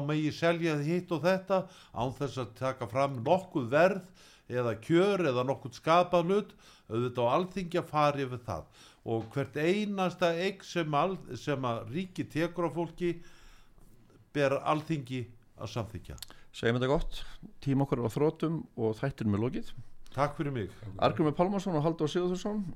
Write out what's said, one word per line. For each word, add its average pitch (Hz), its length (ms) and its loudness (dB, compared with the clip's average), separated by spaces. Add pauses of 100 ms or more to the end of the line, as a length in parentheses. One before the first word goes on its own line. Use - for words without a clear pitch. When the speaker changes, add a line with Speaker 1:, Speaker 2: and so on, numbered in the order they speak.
Speaker 1:
megi 151 300 0
selja 170 480 2
hitt 175 320 -2
og 139 100 -2
þetta 185 380 2 (340)
án 123 220 -2
þess 135 240 -4
að 107 160 -10
taka 131 320 -4
fram 135 340 0
nokkuð 160 460 0
verð 185 320 6 (460)
eða 120 340 0
kjör 180 460 4
eða 127 200 2
nokkuð - 280 -6
skapað 175 520 4
hlut, 208 240 0 (360)
auðvitað 120 400 0
á 131 60 4
Alþingi 180 460 -2
að - 100 -8
fara 147 340 2
yfir 123 200 -8
það. - 420 -10 (220)
Og 113 240 -2
hvert 139 240 -4
einasta 185 800 0
eign 196 280 -4
sem 151 320 -2
al-, 180 220 2 (180)
sem 131 280 -2
að 113 280 -4
ríkið 175 400 -6
tekur 170 360 0
á - 40 -6
fólki 170 400 -2 (1200)
ber 139 240 4
Alþingi 139 640 -2 (360)
að 104 160 -8
samþykkja. 107 420 -8 (380)
Speaker 2:
Segjum 117 240 2
þetta 131 100 2
gott, - 320 0 (420)
tíma 135 220 2
okkar 123 160 0
er 113 80 0
á - 60 -6
þrotum 156 460 0 (160)
og 110 200 0
þættinum 113 400 0
er 107 80 2
lokið. - 280 -4 (420)
Speaker 1:
Takk 147 240 0
fyrir 143 140 -2
mig. 104 180 -4 (260)
Speaker 2:
Arngrímur 143 400 4
Pálmason 185 400 2
og 147 80 2
Halldór 160 240 2
Sigurðsson, 185 540 0 (120)